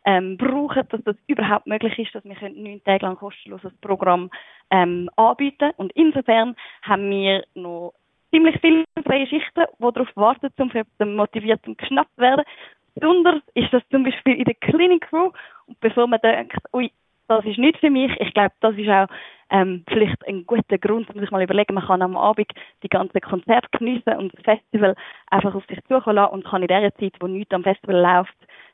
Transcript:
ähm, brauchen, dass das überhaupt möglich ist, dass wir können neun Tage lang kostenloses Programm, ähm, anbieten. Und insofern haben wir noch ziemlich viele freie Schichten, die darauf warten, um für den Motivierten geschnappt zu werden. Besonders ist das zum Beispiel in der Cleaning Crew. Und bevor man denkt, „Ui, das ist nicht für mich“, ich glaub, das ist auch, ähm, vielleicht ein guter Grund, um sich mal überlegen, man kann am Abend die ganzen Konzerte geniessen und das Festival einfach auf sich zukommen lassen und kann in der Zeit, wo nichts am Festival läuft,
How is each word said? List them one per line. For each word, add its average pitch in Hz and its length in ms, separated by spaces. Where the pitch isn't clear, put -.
ähm, 190 320
brauchen, 262 520
dass 220 160
das 208 120
überhaupt 214 400
möglich 214 320
ist, 220 160
dass 202 100
wir 202 100
können 202 280
neun 202 220
Tage 196 200
lang 185 120
kostenloses 196 640
Programm, 185 500
ähm, 175 460
anbieten. 277 600
Und 196 160
insofern 247 640
haben 202 280
wir 196 340
noch 175 400
ziemlich 320 300
viele 330 240
freie 269 220
Schichten, 311 380
die 240 140
darauf 254 220
warten, 233 440
um 254 120
für 220 140
den 208 180
Motivierten 214 600
geschnappt - 380
zu 240 80
werden. 269 220
Besonders 339 480
ist 240 180
das 247 180
zum 269 140
Beispiel 254 300
in 240 100
der 233 100
Cleaning 339 460
Crew. 349 300
Und - 140
bevor 240 260
man 233 140
denkt, - 360
„Ui, 247 180
das 220 160
ist 214 140
nicht 294 200
für 311 120
mich“, 262 280
ich - 160
glaub, 202 260
das 220 160
ist 208 120
auch, 196 180
ähm, 185 380
vielleicht - 380
ein 190 200
guter 214 320
Grund, 214 320
um 208 100
sich 202 100
mal 190 120
überlegen, 202 320
man 190 100
kann 185 180
am 185 140
Abend 214 340
die 196 60
ganzen 196 320
Konzerte 220 560
geniessen 233 400
und 190 160
das - 100
Festival 208 520
einfach 196 260
auf 196 120
sich 185 200
zukommen 254 300
lassen 202 160
und 190 120
kann 190 180
in 175 60
der 202 260
Zeit, 202 260
wo 180 60
nichts 190 260
am 180 120
Festival 196 360
läuft, 180 360